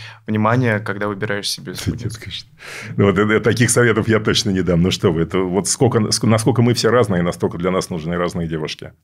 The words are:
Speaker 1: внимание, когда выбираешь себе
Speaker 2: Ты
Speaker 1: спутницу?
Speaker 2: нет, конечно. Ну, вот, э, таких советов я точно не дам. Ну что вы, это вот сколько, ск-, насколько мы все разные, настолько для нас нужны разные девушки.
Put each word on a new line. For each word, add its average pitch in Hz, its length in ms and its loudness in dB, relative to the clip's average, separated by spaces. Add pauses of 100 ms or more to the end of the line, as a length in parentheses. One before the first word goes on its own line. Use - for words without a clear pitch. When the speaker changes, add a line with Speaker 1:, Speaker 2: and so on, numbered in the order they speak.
(260)
Speaker 1:
внимание, 110 540 2
когда 104 280 -4
выбираешь 101 420 -4
себе 92 240 -10
Speaker 2:
Ты 95 60 -10
Speaker 1:
спутницу? - 260 -4
Speaker 2:
нет, - 120 -8
конечно. - 320 -14 (480)
Ну, 101 140 4
вот, 90 80 2
э, 107 220 4
таких 117 280 2
советов 113 380 2
я 110 120 4
точно 107 320 0
не 92 100 0
дам. 87 200 2
Ну 92 100 4
что 98 200 2
вы, 82 120 0
это 92 160 -2
вот 95 280 0
сколько, 127 440 0
ск-, - 160 -2
насколько 113 340 2
мы 117 120 4
все 110 160 0
разные, 107 320 2
настолько 87 360 -2
для 90 140 -2
нас 92 180 -2
нужны 85 280 -4
разные 87 300 -2
девушки. 78 460 -8 (100)